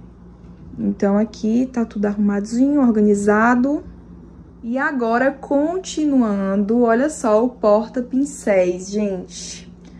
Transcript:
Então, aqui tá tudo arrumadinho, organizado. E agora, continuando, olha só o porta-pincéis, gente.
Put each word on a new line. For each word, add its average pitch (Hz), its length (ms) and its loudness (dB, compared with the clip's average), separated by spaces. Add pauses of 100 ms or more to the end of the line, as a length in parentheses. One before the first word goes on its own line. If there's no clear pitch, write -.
(840)
Então, 202 320 0
aqui 220 560 -2
tá 233 140 -4
tudo 208 220 -4
arrumadinho, 214 720 0
organizado. 220 1000 2 (800)
E 240 160 -6
agora, 262 520 0
continuando, 247 1500 0
olha 240 260 2
só 226 380 2
o 254 40 0
porta-pincéis, 214 1400 0
gente. 196 840 -6 (280)